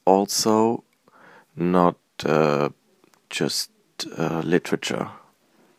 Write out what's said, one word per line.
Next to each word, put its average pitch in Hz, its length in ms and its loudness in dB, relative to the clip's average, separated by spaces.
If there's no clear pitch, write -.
also 107 800 2
not, 87 400 2
uh, 73 440 2
just, - 420 -6
uh, 80 280 -4
literature - 640 -2